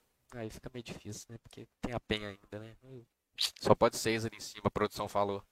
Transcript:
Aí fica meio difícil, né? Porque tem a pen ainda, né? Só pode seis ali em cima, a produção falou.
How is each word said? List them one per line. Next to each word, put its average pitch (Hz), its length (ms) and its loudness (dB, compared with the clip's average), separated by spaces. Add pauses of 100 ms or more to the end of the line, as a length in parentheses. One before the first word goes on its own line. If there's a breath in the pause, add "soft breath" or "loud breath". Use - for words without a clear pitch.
(360)
Aí 113 140 -6
fica - 240 -14
meio 123 100 -10
difícil, 104 460 -12
né? 117 120 -14
Porque - 240 -18 (160)
tem 123 120 -4
a 113 80 0
pen 107 240 -4
ainda, 101 340 -10
né? 110 140 -14 (880)
Só - 120 8
pode 117 220 6
seis 113 300 0
ali 113 100 -4
em 104 60 -14
cima, - 240 -12
a 101 40 6
produção 104 380 0
falou. 98 340 2 (100)